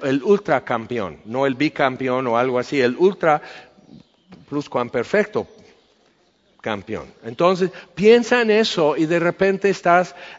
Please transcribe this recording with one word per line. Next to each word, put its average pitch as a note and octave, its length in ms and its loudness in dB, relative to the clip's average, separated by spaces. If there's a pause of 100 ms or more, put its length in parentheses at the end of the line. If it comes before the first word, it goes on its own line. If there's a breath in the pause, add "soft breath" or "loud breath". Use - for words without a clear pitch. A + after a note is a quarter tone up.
el C#3 180 0
ultracampeón, A#2+ 1040 -2
no B2 200 -4
el C3+ 120 0
bicampeón C3 720 -2
o A2+ 100 0
algo B2 220 0
así. C#3 200 -2
El B2 160 2
ultra E3+ 460 0 (1040 loud breath)
pluscuamperfecto. C3 1000 -4 (1120)
Campeón. G2+ 500 -8 (120)
Entonces, F3 460 0 (240 loud breath)
piensa A#3 460 4
en A3 100 0
eso F#3 460 2
y E3 80 0
de E3+ 140 0
repente F#3+ 500 0
estás F3+ 460 2 (240 loud breath)